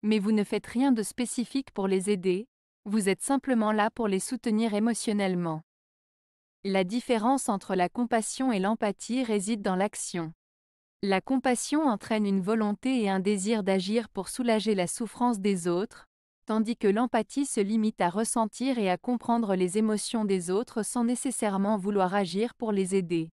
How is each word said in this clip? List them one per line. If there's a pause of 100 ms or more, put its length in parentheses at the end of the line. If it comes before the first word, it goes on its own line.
mais
vous
ne
faites
rien
de
spécifique
pour
les
aider, (380)
vous
êtes
simplement
là
pour
les
soutenir
émotionnellement. (1040)
La
différence
entre
la
compassion
et
l'empathie
réside
dans
l'action. (680)
La
compassion
entraîne
une
volonté
et
un
désir
d'agir
pour
soulager
la
souffrance
des
autres, (400)
tandis
que
l'empathie
se
limite
à
ressentir
et
à
comprendre
les
émotions
des
autres
sans
nécessairement
vouloir
agir
pour
les
aider. (100)